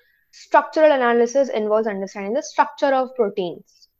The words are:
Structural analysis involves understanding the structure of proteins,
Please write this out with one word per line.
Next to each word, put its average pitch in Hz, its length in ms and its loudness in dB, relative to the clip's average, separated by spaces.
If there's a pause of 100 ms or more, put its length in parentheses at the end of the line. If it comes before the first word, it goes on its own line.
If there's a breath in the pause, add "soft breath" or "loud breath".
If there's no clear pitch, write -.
(320 soft breath)
Structural 302 600 2
analysis 240 580 2
involves 214 340 0
understanding 196 480 -6
the 294 100 -2
structure 294 500 -2
of 262 160 0 (120)
proteins, - 680 -6 (120)